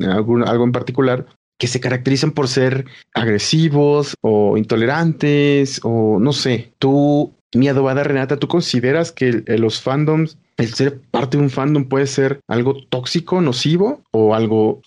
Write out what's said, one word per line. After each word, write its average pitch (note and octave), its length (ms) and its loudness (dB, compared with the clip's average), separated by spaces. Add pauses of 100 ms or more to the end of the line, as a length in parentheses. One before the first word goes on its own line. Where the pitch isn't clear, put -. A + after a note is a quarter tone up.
algún, A2 460 0
algo A#2 180 0
en A#2+ 80 2
particular, B2+ 540 -2 (320)
que B2+ 100 -4
se B2+ 100 -4
caracterizan B2+ 540 -2
por C#3 160 -2
ser C3 380 0 (280)
agresivos D3 1080 0
o G#2+ 360 2
intolerantes C#3+ 1300 0
o A2 360 0
no C#3 120 2
sé. B2+ 480 -4
Tú, C#3+ 540 2 (200)
mi C3 140 4
adobada C3+ 340 0
Renata, C3+ 360 -2
¿tú C3+ 100 -4
consideras D#3+ 640 0
que B2+ 160 -2
el, A2+ 160 -2 (160)
los A2 200 -2
fandoms, D#3 560 -2 (200)
el A#2 180 -4
ser C3+ 240 -2 (140)
parte C#3 240 -2
de D3 80 2
un C#3 60 0
fandom C#3 340 0
puede C3+ 240 0
ser C3+ 400 -2
algo A#2+ 260 0 (140)
tóxico, D#3+ 520 -4
nocivo E3+ 680 0
o A2 240 4
algo A2 520 0